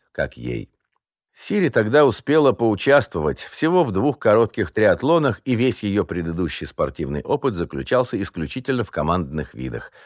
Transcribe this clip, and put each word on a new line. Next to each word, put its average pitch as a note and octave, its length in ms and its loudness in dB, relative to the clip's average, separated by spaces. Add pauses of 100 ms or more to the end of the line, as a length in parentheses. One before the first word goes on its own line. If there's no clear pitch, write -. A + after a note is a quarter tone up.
(120)
как D2 260 -6
ей. A#1 340 -8 (600)
Сири F#3 380 -2
тогда A#2 340 4
успела C#3 480 4
поучаствовать G#2 880 2
всего E3+ 420 0
в A#2+ 80 -2
двух A#2 260 0
коротких G#2+ 540 2
триатлонах, B2 720 2
и C3 80 0
весь A#2 300 0
ее G2+ 220 0
предыдущий E2+ 600 -4
спортивный D2 560 -4
опыт C3+ 320 -2
заключался F2 640 -2
исключительно A#2 640 -4
в - 60 -8
командных D2+ 640 -4
видах: B1 380 -10 (140)